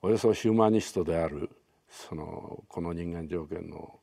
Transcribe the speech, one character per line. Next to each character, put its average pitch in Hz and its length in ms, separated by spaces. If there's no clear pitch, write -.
お 92 100
よ 110 80
そ 110 140
ヒ - 160
ュ 110 40
ー - 20
マ 110 160
ニ 110 100
ス - 120
ト 92 120
で 82 120
あ 82 120
る、 76 220
そ - 260
の、 80 540
こ - 120
の 85 120
人 85 200
間 85 160
条 82 180
件 85 220
の 80 340